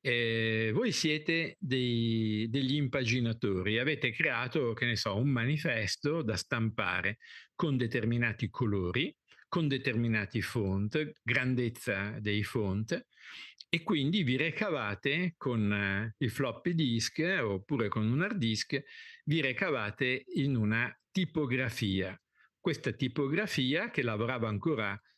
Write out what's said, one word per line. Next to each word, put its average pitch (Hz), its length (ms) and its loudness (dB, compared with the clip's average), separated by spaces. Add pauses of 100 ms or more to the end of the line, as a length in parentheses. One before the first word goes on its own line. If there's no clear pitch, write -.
eh, 113 680 2
voi 214 180 2
siete 156 680 0
dei, 117 880 2
degli 135 260 0
impaginatori, 117 1040 0
avete 135 320 0
creato, 123 640 0
che 123 120 -2
ne 117 120 0
so, 101 180 -2
un 127 140 2
manifesto 135 920 0
da 110 140 0
stampare 104 840 0 (360)
con 147 220 2
determinati 117 720 2
colori, 104 680 0 (320)
con 160 220 0
determinati 117 720 0
font, 107 720 0 (100)
grandezza 120 960 0
dei 104 240 0
font, 107 640 -2 (640)
e 165 140 -2
quindi 165 400 2
vi 127 120 2
recavate 151 1040 0
con, 113 340 0
eh, 101 460 0
il 127 120 0
floppy 131 440 -2
disk, 123 460 0
eh, 175 200 0
oppure 107 480 0
con 107 180 0
un 123 160 2
hard 202 160 -2
disk, 117 460 0 (420)
vi 151 140 2
recavate 127 920 0
in 139 240 2
una 113 360 2 (180)
tipografia. 120 1080 0 (400)
Questa 147 320 -2
tipografia 143 1000 0
che - 120 -2
lavorava 113 480 0
ancora 107 520 -2 (160)